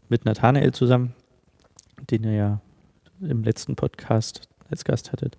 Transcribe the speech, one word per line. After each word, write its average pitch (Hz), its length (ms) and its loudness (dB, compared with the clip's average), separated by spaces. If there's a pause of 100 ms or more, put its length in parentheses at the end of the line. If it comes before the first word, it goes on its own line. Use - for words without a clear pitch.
mit 117 160 0
Nathanael 127 460 4
zusammen, 123 420 2 (960)
den 110 120 0
ihr 110 100 0
ja 104 280 0 (600)
im 135 220 -4
letzten - 320 -4
Podcast - 720 -4 (220)
als - 140 -8
Gast - 280 -2
hattet. 131 280 -6